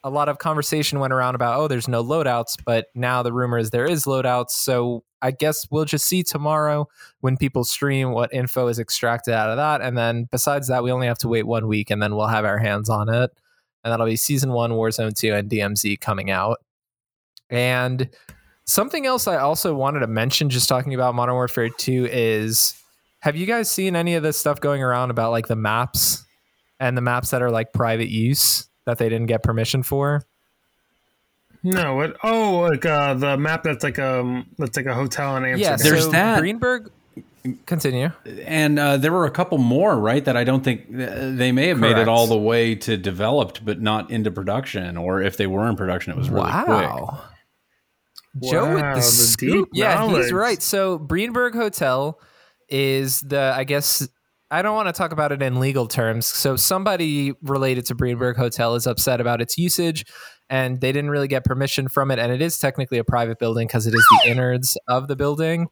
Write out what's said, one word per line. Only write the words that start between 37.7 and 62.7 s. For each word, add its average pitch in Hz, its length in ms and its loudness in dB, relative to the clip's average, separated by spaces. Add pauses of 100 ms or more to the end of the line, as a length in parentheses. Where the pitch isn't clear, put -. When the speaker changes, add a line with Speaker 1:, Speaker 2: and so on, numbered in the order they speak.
Speaker 3:
And, 151 320 2
uh, 143 180 4
there 147 160 2
were 175 140 2
a 135 40 0
couple 175 280 0
more, 135 400 4
right, 117 260 2
that 127 140 2
I 120 60 2
don't 131 200 2
think, 120 240 -2
uh, 127 460 -6
they 127 180 2
may 135 140 4
have 175 120 2
made 113 120 4
it 117 40 6
Speaker 1:
Correct. 110 140 4
Speaker 3:
all 117 180 6
the 113 120 4
way 113 380 4
to 107 200 -2
developed, 98 680 0
but 107 180 -4
not 107 280 0
into 110 200 -2
production, 95 680 -4
or 92 240 -2
if 98 160 0
they 101 100 0
were 98 220 0
in 104 80 0
production, 92 360 -4
it - 60 -6
was - 120 -2
really - 200 0
quick. 220 180 -2
Speaker 1:
Wow. - 520 -2 (1200)
Joe 175 320 0
with - 80 2
Speaker 2:
Wow, 143 120 0
Speaker 1:
the 127 60 0
Speaker 2:
the - 20 2
Speaker 1:
scoop. 120 640 2
Speaker 2:
deep - 60 -
Speaker 1:
Yeah, 196 300 2
he's 220 80 2
Speaker 2:
knowledge. 247 200 2
Speaker 1:
right. 208 300 0
So 190 360 0
Greenberg 226 560 -2
Hotel 156 640 0 (520)
is 135 520 0
the, 139 320 0
I 135 100 -2
guess, 143 440 0 (440)
I 165 100 0
don't 214 140 0
wanna 196 160 0
talk 165 200 -2
about 151 200 0
it 139 100 -2
in 127 180 0
legal 131 280 0
terms. 113 380 0
So 135 300 0
somebody 165 840 0
related 135 440 0
to 127 80 -4
Greenberg 123 420 0
Hotel 120 400 0
is 120 100 -2
upset 123 340 0
about 120 220 0
its - 160 -4
usage, 170 480 0 (420)
and 127 320 0
they 127 120 0
didn't 143 180 -2
really 143 180 -2
get 131 160 0
permission 135 440 0
from 135 240 0
it. 123 80 0
And 120 120 0
it 127 80 -2
is 165 180 -2
technically 131 400 -2